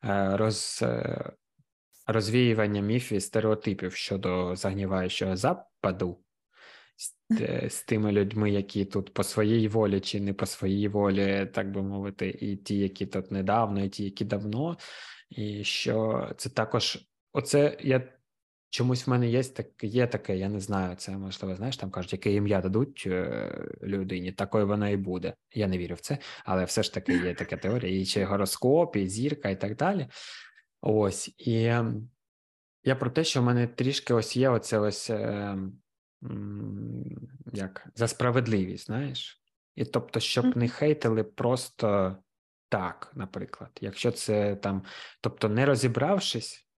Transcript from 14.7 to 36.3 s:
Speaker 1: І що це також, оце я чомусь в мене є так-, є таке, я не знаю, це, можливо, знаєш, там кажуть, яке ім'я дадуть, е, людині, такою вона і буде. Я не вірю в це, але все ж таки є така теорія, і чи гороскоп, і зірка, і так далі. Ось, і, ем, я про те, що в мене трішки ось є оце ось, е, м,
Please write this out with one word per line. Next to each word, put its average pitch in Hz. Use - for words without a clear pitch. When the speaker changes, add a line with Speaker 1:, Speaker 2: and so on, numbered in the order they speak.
Speaker 1:
І 104
що -
це -
також, -
оце 143
я 127
чомусь 123
в 131
мене 123
є 123
так-, -
є 120
таке, 104
я 95
не 104
знаю, 95
це, 98
можливо, 95
знаєш, 123
там 95
кажуть, 90
яке 98
ім'я 101
дадуть, 107
е, 55
людині, 92
такою 101
вона 104
і 101
буде. 90
Я 104
не 92
вірю 87
в 85
це, -
але 92
все 107
ж -
таки -
є 87
така -
теорія, 95
і 95
чи 98
гороскоп, 123
і 98
зірка, 120
і 95
так 104
далі. 170
Ось, 107
і, 113
ем, 117
я 127
про 123
те, 160
що 135
в -
мене 120
трішки 123
ось 110
є 127
оце 113
ось, 104
е, 104
м, 104